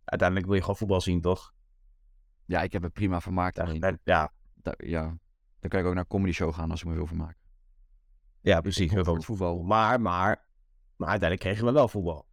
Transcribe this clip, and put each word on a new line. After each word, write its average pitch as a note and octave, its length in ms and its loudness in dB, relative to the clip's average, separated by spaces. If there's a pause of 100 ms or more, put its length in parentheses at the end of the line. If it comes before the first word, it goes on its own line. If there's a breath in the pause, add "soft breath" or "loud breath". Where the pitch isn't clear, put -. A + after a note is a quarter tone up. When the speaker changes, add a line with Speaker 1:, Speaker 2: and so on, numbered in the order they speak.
Speaker 1:
uiteindelijk F2+ 440 0
wil G2+ 80 2
je F#2+ 60 2
gewoon G2 160 -2
voetbal F#2+ 240 0
zien, F2 200 0
toch? F2 320 -2 (920)
Speaker 2:
Ja, F2+ 160 0
ik F2+ 120 -4
heb F2 100 -2
het E2+ 100 -6
prima F#2 280 0
vermaakt. F2+ 360 -2
Speaker 1:
Ja, F2 60 -2
Speaker 2:
Alleen, E2+ 400 -2
Speaker 1:
ja. D#2+ 300 2 (200)
Speaker 2:
da-, - 240 -8
ja, D#2+ 260 -4 (560)
dan F2 100 -8
kan G2 100 0
ik F2 60 0
ook F2+ 80 0
naar F2+ 100 -2
een - 60 -8
comedy G2 220 0
show E2 220 -2
gaan D#2+ 180 -6
als - 100 -6
ik E2+ 60 -8
me E2 80 -4
wil D#2+ 120 -4
vermaken. E2 340 -10 (1000)
Speaker 1:
Ja, E2+ 200 4
precies. F#2 240 0
Speaker 2:
Ik D#2+ 60 0
Speaker 1:
Heel G2 120 2
veel E2+ 100 2
Speaker 2:
vond E2 120 -2
voetbal. F2+ 380 -4
Speaker 1:
Maar, A2 380 4
maar, F#2 460 0 (480)
maar E2 140 -6
uiteindelijk F#2 400 0
kregen G#2+ 160 -2
we A#2+ 60 4
wel C#3 160 6
voetbal. E2+ 460 -6